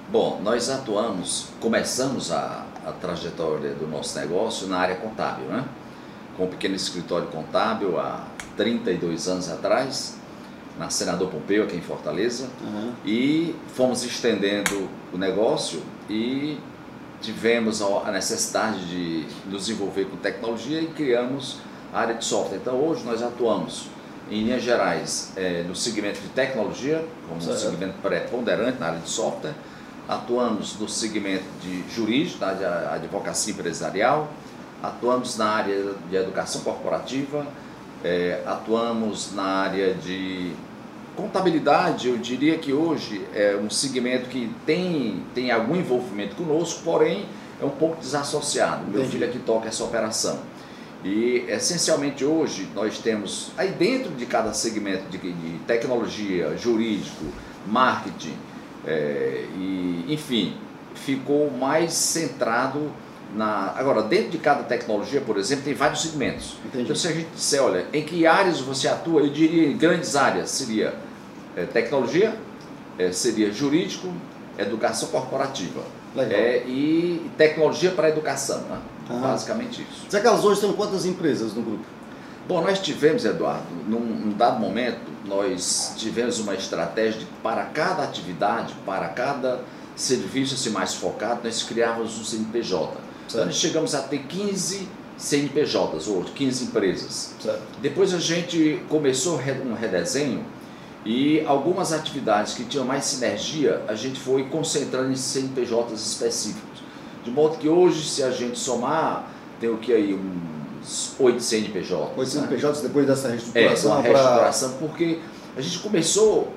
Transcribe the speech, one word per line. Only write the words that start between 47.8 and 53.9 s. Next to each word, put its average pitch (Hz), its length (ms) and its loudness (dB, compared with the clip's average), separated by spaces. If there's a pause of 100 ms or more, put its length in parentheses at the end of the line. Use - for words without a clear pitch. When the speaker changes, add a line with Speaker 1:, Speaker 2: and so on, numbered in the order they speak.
Speaker 1:
desassociado. 131 840 0
Meu 139 140 2
Speaker 2:
Entendi. 123 100 0
Speaker 1:
filho 127 140 0
é - 20 0
que 120 100 -4
toca 113 300 2
essa 110 160 -4
operação. 110 560 0 (640)
E, 117 440 2
essencialmente, 143 760 2
hoje 143 500 2
nós 104 240 -2
temos, 104 600 -2
aí 180 140 0
dentro 214 400 2